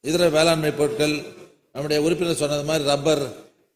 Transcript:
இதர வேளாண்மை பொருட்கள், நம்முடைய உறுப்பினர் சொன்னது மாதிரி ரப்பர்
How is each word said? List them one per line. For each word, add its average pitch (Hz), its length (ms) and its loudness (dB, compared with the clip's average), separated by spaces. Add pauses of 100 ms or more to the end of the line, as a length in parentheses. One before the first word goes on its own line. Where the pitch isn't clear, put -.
இதர 170 280 2
வேளாண்மை 156 420 2
பொருட்கள், 147 500 0 (520)
நம்முடைய 147 300 -2
உறுப்பினர் 170 320 0
சொன்னது 147 280 -2
மாதிரி 151 220 -2
ரப்பர் 143 480 0 (420)